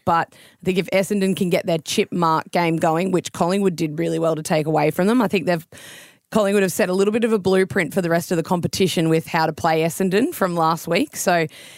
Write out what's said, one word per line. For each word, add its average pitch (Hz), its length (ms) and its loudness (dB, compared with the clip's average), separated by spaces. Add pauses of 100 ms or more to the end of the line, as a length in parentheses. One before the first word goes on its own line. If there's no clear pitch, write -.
But 165 280 0
I - 320 -20
think 185 140 -2
if 175 120 -2
Essendon 190 460 0
can 190 120 -2
get 170 180 0
their 165 120 0
chip - 320 -2
mark 165 400 0
game 170 260 0
going, 170 360 0
which - 180 -2
Collingwood 185 460 0
did 156 240 -4
really 165 180 -2
well 165 160 0
to 156 80 -6
take 156 240 -2
away 156 240 2
from 180 160 0
them, 240 160 2
I 190 60 0
think 170 180 -2
they've, 170 180 -2 (680)
Collingwood 202 320 2
have 185 80 0
set 196 160 0
a 180 40 -2
little 196 200 2
bit 220 100 0
of 226 100 2
a 220 60 2
blueprint 190 560 0
for 190 80 0
the 170 80 0
rest 170 220 0
of 175 40 0
the 165 60 2
competition 165 640 0
with 160 200 0
how 160 180 0
to 160 60 -2
play 160 300 0
Essendon 190 520 0
from 175 220 -2
last 165 320 0
week. 196 260 -2
So 170 320 0 (320)